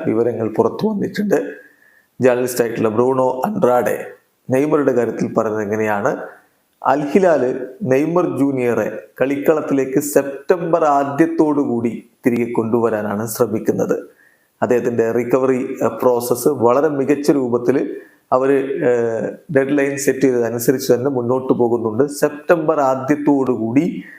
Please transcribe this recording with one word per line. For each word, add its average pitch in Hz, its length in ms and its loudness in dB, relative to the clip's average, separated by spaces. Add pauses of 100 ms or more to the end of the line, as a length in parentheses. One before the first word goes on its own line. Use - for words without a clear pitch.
വിവരങ്ങൾ 113 420 -2
പുറത്തു 113 400 0
വന്നിട്ടുണ്ട്. 196 500 -2 (840)
ജേർണലിസ്റ്റ് 123 440 2
ആയിട്ടുള്ള 110 240 -2
ബ്രൂണോ 127 580 0
അൻഡ്രാഡെ 123 640 0 (380)
നെയ്മറുടെ 139 420 2
കാര്യത്തിൽ 113 420 -2
പറയുന്നത് 110 280 0
എങ്ങനെയാണ്? 107 480 -2 (720)
അൽ 135 180 2
ഹിലാല് 147 680 2 (160)
നെയ്മർ 151 560 0
ജൂനിയറെ 123 640 0 (200)
കളിക്കളത്തിലേക്ക് 143 800 0
സെപ്റ്റംബർ 165 840 0
ആദ്യത്തോടു 147 760 2
കൂടി 120 440 -2 (220)
തിരികെ 120 260 0
കൊണ്ടുവരാനാണ് 110 760 0
ശ്രമിക്കുന്നത്. 110 680 -2 (680)
അദ്ദേഹത്തിൻ്റെ 117 500 0
റിക്കവറി, 127 480 0 (220)
ഏഹ്, 123 80 2 (120)
പ്രോസസ്സ് 123 460 2
വളരെ 131 400 2
മികച്ച 143 420 0
രൂപത്തിൽ 127 680 0 (320)
അവര്, 135 260 4 (300)
ഏഹ്, 117 680 -2
ഡെഡ് 139 220 2
ലൈൻ 139 180 0
സെറ്റ് 135 240 -2
ചെയ്തതനുസരിച്ച് 123 720 0
തന്നെ 123 180 0
മുന്നോട്ട് 123 420 0
പോകുന്നുണ്ട്. 113 540 0
സെപ്റ്റംബർ 151 760 0
ആദ്യത്തോടു 135 680 0
കൂടി 113 520 -2 (160)